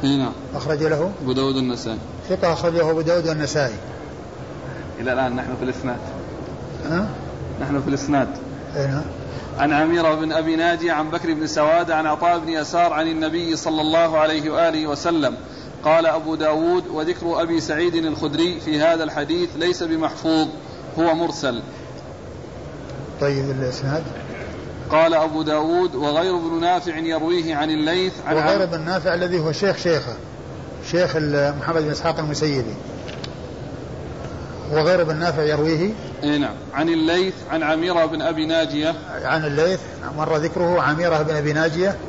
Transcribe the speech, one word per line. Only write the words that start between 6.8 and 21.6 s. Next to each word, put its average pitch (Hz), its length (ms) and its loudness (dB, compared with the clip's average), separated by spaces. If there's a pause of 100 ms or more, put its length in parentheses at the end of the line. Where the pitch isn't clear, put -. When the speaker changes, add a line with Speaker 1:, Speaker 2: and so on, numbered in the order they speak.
Speaker 2:
ها؟ 190 180 0 (520)
Speaker 1:
نحن 139 200 0
في 135 80 -2
الإسناد. 139 400 2 (480)
Speaker 2:
أي 139 100 0
نعم. 139 160 0 (560)
Speaker 1:
عن 143 140 2
عميرة 160 420 4
بن 156 180 -2
أبي 160 240 2
ناجية 170 360 2
عن 156 180 0
بكر 165 240 0
بن 156 120 -2
سواد 160 440 4
عن 156 160 2
عطاء 170 320 2
بن 160 100 -4
يسار 156 440 2
عن 156 140 0
النبي 160 500 0
صلى 156 240 -2
الله 160 380 4
عليه 156 320 2
وآله 156 360 2
وسلم. 147 500 0 (480)
قال 165 220 6
أبو 156 280 0
داود: 156 520 2
"وذكر 165 560 -2
أبي 165 180 2
سعيد 165 340 0
الخدري 160 680 0
في 151 200 0
هذا 165 240 4
الحديث 156 520 -2
ليس 175 260 0
بمحفوظ، 160 680 2 (500)
هو 165 160 4
مرسل". 143 480 -2 (1600)